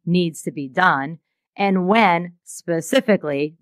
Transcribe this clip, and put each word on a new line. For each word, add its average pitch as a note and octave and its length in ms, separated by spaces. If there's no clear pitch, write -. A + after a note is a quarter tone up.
needs E3+ 380
to D3 100
be C#3 160
done? D3+ 520
And F#3+ 320
when F3 460
specifically E3 1160